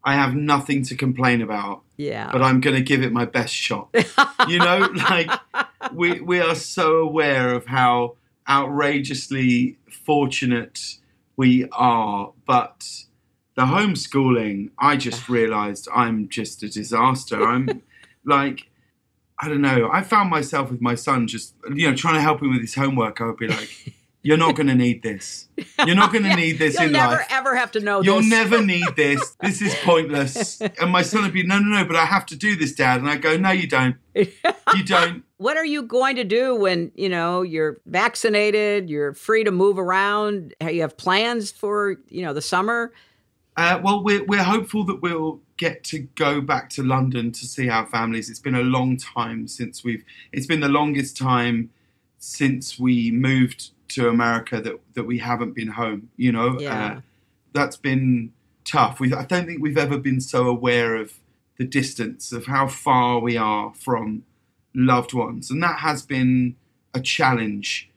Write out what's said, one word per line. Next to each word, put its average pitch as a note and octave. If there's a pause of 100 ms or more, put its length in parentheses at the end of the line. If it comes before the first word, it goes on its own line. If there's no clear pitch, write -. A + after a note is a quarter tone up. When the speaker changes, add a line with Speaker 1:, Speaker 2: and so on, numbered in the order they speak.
Speaker 1:
"I C#3
have C3+
nothing C#3+
to B2+
complain B2+
about, G2+ (160)
Speaker 2:
Yeah. A#2+
Speaker 1:
but B2+
I'm C3
gonna C3
give C3
it B2
my A#2+
best A#2
shot." - (300)
Speaker 2:
<laughs> -
Speaker 1:
You F3
know, F#3+ (220)
like, E3+ (600)
we, F3
we F3
are E3
so D#3+
aware C#3+
of A#2+
how B2 (300)
outrageously C#3 (100)
fortunate C3 (580)
we B2+
are, A2 (120)
but - (680)
the B2+
homeschooling, C3
I C#3+
just B2
Speaker 2:
<sighs> B2
Speaker 1:
realized G#2+
I'm A2+
just -
a G#2
disaster. A#2
I'm, B2+ (220)
Speaker 2:
<laughs> -
Speaker 1:
like, C#3 (760)
I D3+
don't D3
know. C3
I F3+
found G3+
myself C#3+
with A#2+
my A#2+
son B2
just, - (200)
you D3
know, B2+
trying D#3+
to D3+
help D3+
him C3+
with B2+
his A#2
homework. C3
I A2+
would A2
be A2+
like, A2 (280)
Speaker 2:
<laughs> - (300)
Speaker 1:
You're D#3
not D#3+
gonna C#3
need B2
this. - (400)
You're F#3
not G3+
gonna G#3
Speaker 2:
<laughs> -
Yeah, F#3+
Speaker 1:
need E3
this D3+
Speaker 2:
you'll -
Speaker 1:
in D#4
Speaker 2:
never, -
Speaker 1:
life. -
Speaker 2:
ever C4
have B3
to A3
know G3+
Speaker 1:
You'll F#3+
Speaker 2:
this. A3
Speaker 1:
never A3
need F3+ (100)
this. C#3+
This F#3+
is G#3 (100)
pointless. D3
Speaker 2:
<laughs> G3+
Speaker 1:
And F3+
my F3+
son G#3
would F3+
be, F3+
"No, F#3+
no, G#3
no, F#3
but E3
I E3
have F#3+
to D#3
do G#3
this, D3+
Dad." B2+
And C#3
I D3
go, D#3+
"No, F#3+
you F#3
don't. C3 (100)
Speaker 2:
<laughs> -
Speaker 1:
You -
don't." E3+ (140)
Speaker 2:
What C4
are D#4+
you D4
going B3
to B3+
do A#3+
when, F#3
you F#3+
know, F3
you're D#3 (100)
vaccinated, G#3
you're D3
free A3
to G#3
move F#3+
around? G3
You E3
have D#3
plans G#3+
for, G3+ (120)
you -
know, D3+
the D3+
summer? A#3 (640)
Speaker 1:
Uh, F3
well, G3+
we're, G3+
we're G3
hopeful G#3
that F3+
we'll D#3+ (180)
get D#3
to D#3 (160)
go D3
back C#3
to C3+
London B2+
to B2+
see B2+
our A2+
families. A2+
It's A2
been C3+
a B2
long B2+
time A2+
since -
we've, A#2 (280)
it's C3
been D#3+
the C#3+
longest C#3+
time A#2+ (480)
since -
we B2
moved B2+ (180)
to B2
America A#2
that, G#2 (140)
that A#2
we A#2
haven't A#2
been A2
home, A2
you B2
know? A#2+
Speaker 2:
Yeah. A#2
Speaker 1:
Uh, A2 (520)
that's C#3+
been C3 (320)
tough. B2
We, C3
I -
don't F3+
think E3
we've D3
ever C#3+
been C3
so B2+
aware A#2+
of G#2+ (440)
the B2+
distance, C3
of A#2
how C3+
far B2
we A#2
are G#2+
from A2 (520)
loved C3
ones. A#2
And D3+
that E3
has D3
been B2+ (380)
a B2+
challenge. A2+